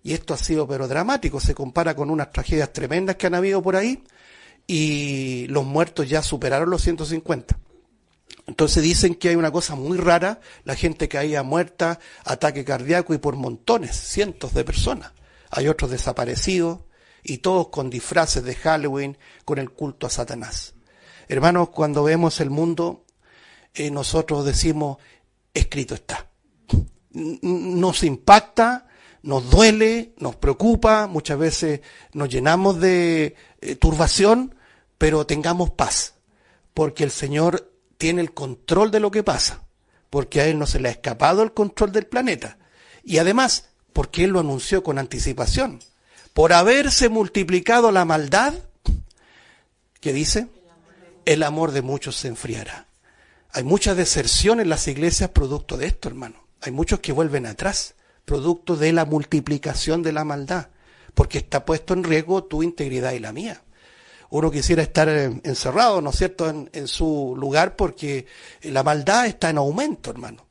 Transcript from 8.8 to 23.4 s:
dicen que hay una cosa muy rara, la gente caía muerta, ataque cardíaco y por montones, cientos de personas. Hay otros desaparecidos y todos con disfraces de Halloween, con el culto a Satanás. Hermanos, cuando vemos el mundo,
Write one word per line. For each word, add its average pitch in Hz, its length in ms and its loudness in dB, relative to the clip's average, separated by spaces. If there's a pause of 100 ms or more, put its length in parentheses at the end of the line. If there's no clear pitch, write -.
dicen 170 320 2
que 170 160 0
hay 170 60 4
una 165 160 2
cosa 165 240 -4
muy 147 240 -4
rara, 180 420 2 (220)
la 135 100 -8
gente 156 340 -2
caía 147 360 -2
muerta, 165 560 -2 (260)
ataque 135 400 -2
cardíaco 143 480 0
y 147 60 -2
por 143 160 -2
montones, 135 600 -2
cientos - 600 -6
de 135 80 0
personas. - 480 -2 (400)
Hay 139 160 -2
otros 147 240 -2
desaparecidos 143 880 -2 (460)
y 131 120 -6
todos 185 320 0
con 131 200 -6
disfraces 127 540 -2
de 127 100 -6
Halloween, 143 640 -2 (280)
con 147 120 -2
el 135 140 -6
culto 143 340 -8
a 123 40 -8
Satanás. 117 640 -8 (560)
Hermanos, 170 400 4
cuando 147 340 0
vemos 160 380 2
el 143 80 0
mundo, 170 560 -2 (680)